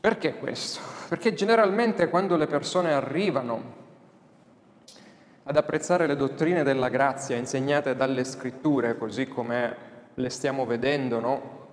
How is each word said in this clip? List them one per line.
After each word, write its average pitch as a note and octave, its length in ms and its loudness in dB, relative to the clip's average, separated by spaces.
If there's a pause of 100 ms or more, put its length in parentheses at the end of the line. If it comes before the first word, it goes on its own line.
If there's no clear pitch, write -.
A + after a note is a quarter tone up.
perché G#3 340 0
questo? - 460 -8 (280)
Perché E3+ 260 0
generalmente G#3 760 4
quando F3 280 2
le D#3 100 2
persone D#3+ 460 0
arrivano C3+ 880 -2 (1600)
ad C#3+ 120 0
apprezzare D#3 500 2
le C#3+ 100 2
dottrine D#3 460 2
della C3+ 260 2
grazia C3 480 0
insegnate C3+ 600 0
dalle C3 280 2
scritture, B2 720 0
così A2+ 300 -4
come A#2+ 500 -2 (380)
le B2+ 160 -2
stiamo C3+ 340 -2
vedendo, A#2+ 560 0
no? - 420 -4 (100)